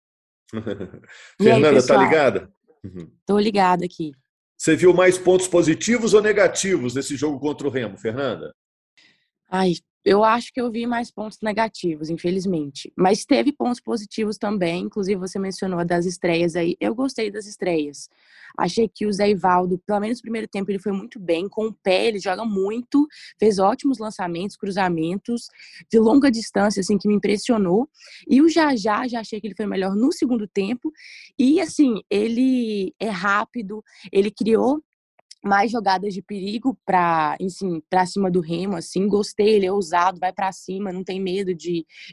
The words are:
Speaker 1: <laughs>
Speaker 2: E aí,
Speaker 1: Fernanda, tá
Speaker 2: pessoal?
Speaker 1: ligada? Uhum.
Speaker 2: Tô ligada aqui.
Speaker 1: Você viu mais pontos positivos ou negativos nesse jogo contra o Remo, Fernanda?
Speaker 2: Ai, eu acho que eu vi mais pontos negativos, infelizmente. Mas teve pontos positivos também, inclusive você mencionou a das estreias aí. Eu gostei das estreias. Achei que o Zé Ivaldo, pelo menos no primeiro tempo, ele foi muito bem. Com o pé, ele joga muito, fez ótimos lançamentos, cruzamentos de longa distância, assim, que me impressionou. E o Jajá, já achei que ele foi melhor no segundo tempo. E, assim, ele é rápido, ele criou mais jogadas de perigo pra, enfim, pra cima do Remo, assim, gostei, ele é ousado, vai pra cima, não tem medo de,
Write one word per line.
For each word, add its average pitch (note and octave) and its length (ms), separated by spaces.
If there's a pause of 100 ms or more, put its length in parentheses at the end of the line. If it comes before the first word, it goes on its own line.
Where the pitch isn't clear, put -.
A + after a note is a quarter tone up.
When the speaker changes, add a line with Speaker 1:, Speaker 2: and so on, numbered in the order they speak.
(540)
Speaker 1:
<laughs> - 0
Speaker 2:
E G#2 960
aí, - 60
Speaker 1:
Fernanda, D3+ 160
tá C#3+ 40
Speaker 2:
pessoal? C3+ 300
Speaker 1:
ligada? C3 480 (320)
Uhum. F2+ 260 (160)
Speaker 2:
Tô G3+ 100
ligada G3 480
aqui. D#3+ 280 (440)
Speaker 1:
Você D#3+ 200
viu F3 180
mais F3+ 240
pontos F#3 300
positivos F3+ 680
ou G#3 80
negativos F3+ 720
nesse C#3 220
jogo C#3 240
contra C#3+ 260
o C3 40
Remo, A2 280
Fernanda? A2 560 (960)
Speaker 2:
Ai, F#3 220 (320)
eu G3+ 200
acho A#3 280
que B3+ 80
eu A#3+ 100
vi A#3 160
mais A#3+ 240
pontos G#3+ 320
negativos, G3 680
infelizmente. E3+ 880
Mas F#3+ 280
teve B3 280
pontos A#3+ 280
positivos G#3+ 580
também, F#3 460
inclusive G3+ 340
você F#3+ 200
mencionou F#3+ 400
a E3+ 60
das F3 220
estreias F3 480
aí. F3 260
Eu G#3+ 140
gostei A#3+ 360
das G3+ 160
estreias. D#3+ 640 (480)
Achei G#3+ 320
que - 180
o G#3 60
Zé G3+ 180
Ivaldo, F3+ 560
pelo G#3 140
menos A3+ 180
no - 40
primeiro A3 260
tempo, G3 220
ele G3 80
foi G3 140
muito G3+ 260
bem. F3 300
Com A3 180
o A3 60
pé, F#3+ 340
ele G#3+ 120
joga G3 260
muito, A3+ 600 (320)
fez G#3 200
ótimos A3+ 400
lançamentos, G3 580
cruzamentos F#3 920 (420)
de A3+ 80
longa C4 320
distância, G#3 500
assim, G3+ 160
que G#3 120
me G#3 60
impressionou. G3+ 760 (380)
E C4 140
o E4 80
Jajá, C4 600
já A#3 120
achei G#3+ 200
que A3 60
ele F#3+ 100
foi G#3+ 100
melhor F#3+ 280
no B3+ 180
segundo A#3 340
tempo. A#3 460 (460)
E, D4 220
assim, C#4 500
ele A3+ 880
é A3+ 100
rápido, G#3 760 (300)
ele G3+ 180
criou A3+ 520 (600)
mais G3+ 260
jogadas G3 420
de F#3+ 80
perigo G#3 640
pra, E3+ 540
enfim, F#3 500
pra F#3 160
cima F#3+ 240
do F3+ 120
Remo, E3+ 360
assim, F3+ 300
gostei, G#3 440
ele G3+ 160
é F#3 60
ousado, F3 460
vai F#3 140
pra F#3+ 180
cima, F#3+ 420
não F#3 120
tem F#3+ 160
medo F#3 340
de, E3 320 (260)